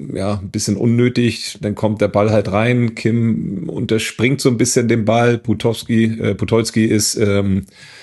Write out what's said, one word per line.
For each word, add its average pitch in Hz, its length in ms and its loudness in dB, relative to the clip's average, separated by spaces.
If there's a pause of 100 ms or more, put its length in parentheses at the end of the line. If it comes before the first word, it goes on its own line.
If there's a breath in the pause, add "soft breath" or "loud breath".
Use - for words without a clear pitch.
(140)
ja, 101 280 -4
ein 95 80 -10
bisschen 104 280 -4
unnötig, 120 840 0
dann 104 140 -4
kommt 107 260 -2
der 104 60 4
Ball 104 240 2
halt 104 200 2
rein, 117 440 0
Kim 113 760 -2
unterspringt 113 720 -2
so 139 80 2
ein 117 80 2
bisschen 120 300 2
den 110 180 2
Ball, 120 320 4
Putowski, 113 680 0
äh, 110 280 -2
Putolski 110 520 0
ist, 107 320 0
ähm, 101 500 0 (360 loud breath)